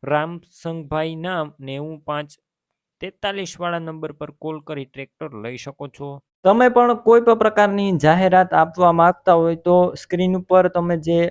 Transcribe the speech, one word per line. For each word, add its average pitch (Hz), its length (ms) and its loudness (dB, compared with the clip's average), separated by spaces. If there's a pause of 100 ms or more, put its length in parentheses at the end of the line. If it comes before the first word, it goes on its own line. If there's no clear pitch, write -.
(120)
રામસંગભાઈ 160 1040 -6 (120)
નામ 160 260 -8 (160)
નેવું 147 260 -12 (140)
પાંચ 147 260 -10 (640)
તેતાલીસ 196 600 -10
વાળા 170 240 -6
નંબર 160 340 -12
પર 147 120 -12 (120)
કોલ 156 240 -8
કરી 143 220 -10
ટ્રેક્ટર 139 400 -16 (160)
લઈ 123 220 -12
શકો 143 180 -14 (100)
છો. 143 160 -14 (320)
તમે 240 320 4
પણ 240 320 2
કોઈ 233 200 6
પણ 226 180 4
પ્રકારની 202 440 0 (140)
જાહેરાત 180 600 4
આપવા 170 380 2
માંગતા 175 400 4
હોય 165 280 -2
તો 180 100 6 (240)
સ્ક્રીન 185 400 -2
ઉપર 185 220 4 (100)
તમે 175 320 -2
જે 170 120 2 (120)